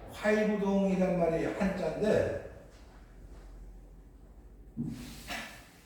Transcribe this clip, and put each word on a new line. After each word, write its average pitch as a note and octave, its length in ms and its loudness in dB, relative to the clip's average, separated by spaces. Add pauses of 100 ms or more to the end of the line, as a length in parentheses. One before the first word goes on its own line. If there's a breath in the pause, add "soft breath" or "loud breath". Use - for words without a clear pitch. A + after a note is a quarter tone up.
(120)
화이부동이란 G3 1040 4
말이 E3 260 4
한자인데 - 1040 2 (3250)